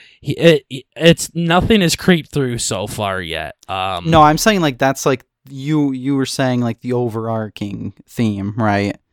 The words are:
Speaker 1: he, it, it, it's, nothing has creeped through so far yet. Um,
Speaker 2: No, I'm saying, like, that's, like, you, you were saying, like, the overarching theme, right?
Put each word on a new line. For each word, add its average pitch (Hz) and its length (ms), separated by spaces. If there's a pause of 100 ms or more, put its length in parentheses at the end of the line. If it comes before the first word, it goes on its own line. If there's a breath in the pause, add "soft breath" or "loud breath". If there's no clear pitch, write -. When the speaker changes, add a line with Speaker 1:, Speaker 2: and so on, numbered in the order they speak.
(200 loud breath)
Speaker 1:
he, 143 140
it, 160 360
it, 131 160 (100)
it's, 160 400
nothing 175 460
has 165 140
creeped 170 360
through 127 260
so 101 300
far 98 340
yet. 80 340 (140)
Um, 95 400
Speaker 2:
No, 165 140
I'm 151 160
saying, 208 220
like, 143 180
that's, 135 260
like, 135 200 (240)
you, 143 420
you 131 240
were 135 100
saying, 127 360
like, 117 200
the 123 120
overarching 110 1000 (160)
theme, 104 480
right? 101 400 (160)